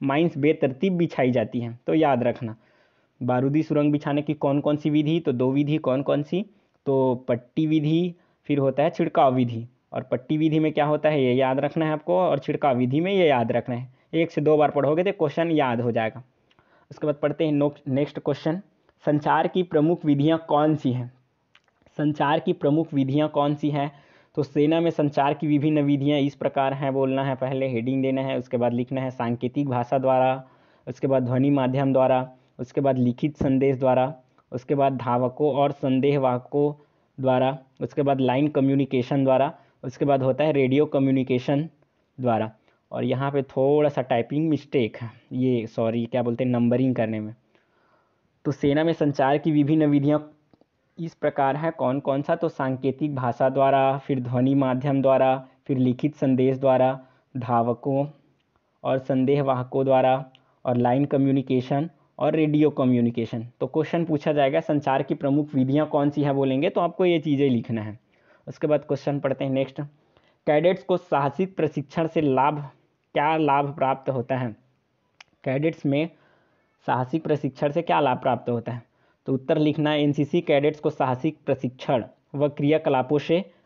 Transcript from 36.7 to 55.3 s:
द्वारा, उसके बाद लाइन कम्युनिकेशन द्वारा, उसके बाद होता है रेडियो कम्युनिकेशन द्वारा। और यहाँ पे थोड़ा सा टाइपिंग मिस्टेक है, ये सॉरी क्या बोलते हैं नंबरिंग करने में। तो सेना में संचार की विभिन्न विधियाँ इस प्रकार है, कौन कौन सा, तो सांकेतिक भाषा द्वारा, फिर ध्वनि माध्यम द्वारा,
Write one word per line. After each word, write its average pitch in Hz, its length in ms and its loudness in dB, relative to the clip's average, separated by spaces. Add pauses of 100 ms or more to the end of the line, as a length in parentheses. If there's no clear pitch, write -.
द्वारा, 131 400 2 (240)
उसके 135 200 -4
बाद 135 200 2
लाइन 131 280 2
कम्युनिकेशन 135 760 0
द्वारा, 131 300 2 (300)
उसके 139 220 -6
बाद 139 180 2
होता 131 200 0
है 156 100 2
रेडियो 139 340 2
कम्युनिकेशन 135 800 0 (480)
द्वारा। 110 340 0 (400)
और 123 120 -6
यहाँ 131 280 -2
पे 139 120 -2
थोड़ा 143 460 2
सा 143 120 -2
टाइपिंग 143 480 -2
मिस्टेक 135 480 -2
है, 117 120 -12 (240)
ये 127 340 0
सॉरी 117 380 -2
क्या 123 180 -2
बोलते 120 200 -4
हैं 127 80 0
नंबरिंग 123 440 2
करने 110 240 -2
में। 107 140 -10 (1120)
तो 147 60 -2
सेना 143 320 0
में 165 100 2
संचार 143 440 0
की 156 140 0
विभिन्न 151 340 2
विधियाँ 147 440 2 (680)
इस 165 160 -10
प्रकार 143 420 0
है, 165 160 -4
कौन 131 280 -2
कौन 143 220 -2
सा, 165 140 -2
तो 165 140 -2
सांकेतिक 135 640 -4
भाषा 131 340 0
द्वारा, 135 480 2
फिर 135 220 -4
ध्वनि 127 360 0
माध्यम 135 460 0
द्वारा, 131 340 4 (320)